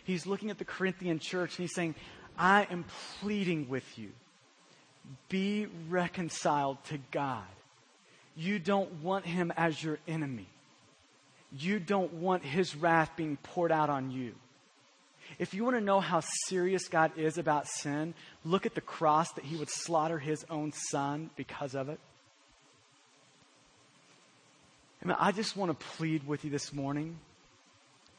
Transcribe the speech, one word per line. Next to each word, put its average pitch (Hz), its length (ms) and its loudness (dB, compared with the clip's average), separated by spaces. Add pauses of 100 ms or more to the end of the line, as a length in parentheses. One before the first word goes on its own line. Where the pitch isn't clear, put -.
He's 180 200 -2
looking 196 260 -2
at 196 60 -8
the - 60 -8
Corinthian 180 560 -2
church 175 380 -4
and 180 100 -2
he's - 80 -8
saying, 165 200 -2 (420)
"I 196 320 8
am 175 160 -4 (340)
pleading 185 480 0
with 127 320 -6
you. 104 120 -12 (1160)
Be 202 400 0 (220)
reconciled 160 960 0
to 156 120 -6 (140)
God. 135 320 -2 (920)
You 185 200 0
don't 185 460 0
want 190 220 0
him 175 320 0
as 165 260 2
your 156 240 -2
enemy. 139 400 -4 (1080)
You 185 200 0
don't 185 360 2
want 180 320 2
his 160 280 2
wrath 160 440 6
being 156 260 -2
poured 170 280 2
out 156 180 6
on 135 220 0
you." 127 220 -6 (1040)
If 180 140 -4
you 208 120 -2
wanna 247 160 2
know 196 180 6
how 165 220 2 (260)
serious 185 400 2
God 160 300 6
is 156 200 2
about 147 300 2
sin, 156 460 -4 (320)
look 185 200 2
at 226 100 0
the 156 60 -2
cross 156 520 4
that 151 100 -8
he 147 120 -6
would 151 140 -6
slaughter 165 500 0
his 151 300 -2
own 151 220 -2
son 147 640 -2
because 135 400 -6
of 135 140 -4
it. 160 100 -10 (3000)
And 175 100 -2
I 185 200 4
just 196 260 -4
wanna 180 160 0
plead 156 540 -4
with 147 180 -4
you 147 60 -4
this 143 200 -4
morning. 147 460 -4 (1000)